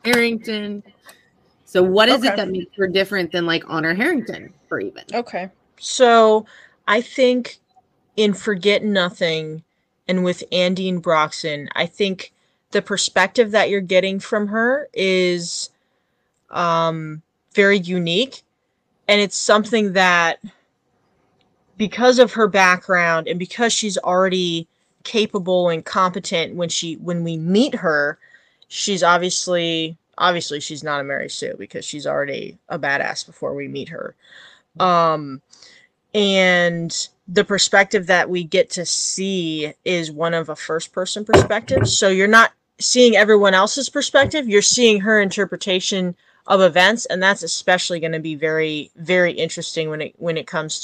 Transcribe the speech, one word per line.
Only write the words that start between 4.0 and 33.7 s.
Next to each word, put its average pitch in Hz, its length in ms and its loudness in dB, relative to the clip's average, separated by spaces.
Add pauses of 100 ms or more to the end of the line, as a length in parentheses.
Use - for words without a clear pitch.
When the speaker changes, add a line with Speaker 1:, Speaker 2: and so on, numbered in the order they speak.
Speaker 1:
for 151 100 -4
even? 190 240 -8 (100)
Speaker 2:
Okay. 196 380 -8 (300)
So 220 680 4 (400)
I 208 140 2
think 247 580 0 (580)
in 208 160 2
Forget 202 520 0
Nothing 165 800 -2 (420)
and 185 180 0
with 180 280 -2
Andine 180 500 -2
Broxton, 151 720 -2
I 175 120 -2
think 190 460 -6 (380)
the 202 100 -2
perspective 196 720 0
that 202 200 2
you're 196 100 -2
getting 190 400 0
from 208 280 -4
her 233 460 -2
is, 180 760 -2 (760)
um, 160 760 -2 (320)
very 202 240 4
unique. 180 640 -2 (680)
And 208 120 4
it's 196 160 -2
something 214 580 2
that, 175 440 2 (1400)
because 240 440 4
of 247 140 4
her 226 120 4
background 180 800 2
and 175 100 -4
because 220 360 -2
she's 202 260 -4
already 180 680 0 (340)
capable 185 680 0
and 165 140 -4
competent 185 680 -2
when 175 140 -4
she, 165 260 -6
when 170 300 -6
we 165 120 -6
meet 190 380 0
her, 151 420 -2 (520)
she's 190 340 -4
obviously, 170 920 0 (200)
obviously 170 440 -2
she's 147 240 -12
not 143 160 -4
a 139 40 -8
Mary 139 240 -6
Sue - 300 -10
because - 260 -12
she's - 220 -12
already 143 500 -4 (120)
a 170 100 -8
badass 139 480 -4
before 143 280 -8
we 143 120 -8
meet 135 220 -10